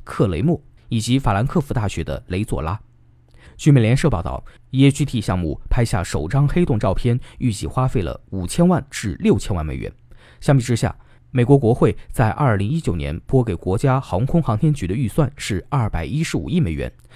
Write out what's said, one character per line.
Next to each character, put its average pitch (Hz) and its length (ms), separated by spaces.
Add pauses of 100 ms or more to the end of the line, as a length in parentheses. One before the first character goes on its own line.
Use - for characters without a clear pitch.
克 - 260
雷 82 120
默 160 200 (280)
以 113 120
及 120 180
法 117 140
兰 107 140
克 170 140
福 - 140
大 107 120
学 87 160
的 71 260
雷 92 140
佐 71 200
拉。 82 180 (760)
据 - 140
美 135 100
联 113 160
社 - 140
报 85 100
道 67 220 (280)
，E 135 160
H 143 180
T 123 160
项 92 180
目 80 220 (100)
拍 123 140
下 95 180
首 78 240
张 135 220
黑 175 160
洞 135 120
照 101 160
片， 120 280 (180)
预 123 140
计 - 160
花 127 180
费 120 160
了 - 180 (100)
五 92 160
千 170 200
万 175 240
至 95 300
六 190 180
千 - 160
万 80 100
美 67 120
元。 50 160 (480)
相 139 160
比 120 60
之 117 120
下， - 200 (360)
美 123 140
国 139 120
国 117 160
会 131 240 (140)
在 110 200
二 120 260
零 101 120
一 156 120
九 87 160
年 73 300
拨 131 180
给 98 100
国 92 240
家 131 220
航 104 260
空 170 160
航 110 160
天 151 160
局 92 140
的 92 60
预 127 120
算 131 300
是 - 320
二 127 200
百 - 160
一 156 200
十 - 120
五 78 140
亿 170 80
美 92 140
元， 67 180 (260)